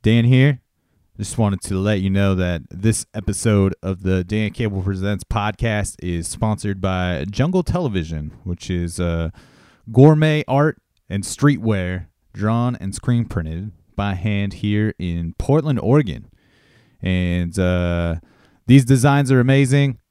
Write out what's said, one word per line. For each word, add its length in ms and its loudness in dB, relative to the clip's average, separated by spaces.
Dan 220 4
here. 380 4
Just 220 -8
wanted 220 0
to 160 -6
let 240 0
you 100 0
know 240 2
that 360 -2
this 440 -2
episode 580 0
of 180 -6
the 220 0
Dan 260 -4
Cable 320 -4
Presents 400 -4
podcast 800 -4
is 240 -4
sponsored 540 -4
by 500 -2
Jungle 320 0
Television, 680 -4
which 260 -10
is, 300 -4
uh, 320 -2
gourmet 560 6
art 340 0
and 140 -4
streetwear 840 0
drawn 480 0
and 160 -8
screen 300 0
printed 440 -6
by 200 -4
hand 400 -2
here 440 0
in 400 -4
Portland, 400 0
Oregon. 500 0
And, 560 -2
uh, 600 0
these 180 8
designs 460 2
are 80 6
amazing. 640 2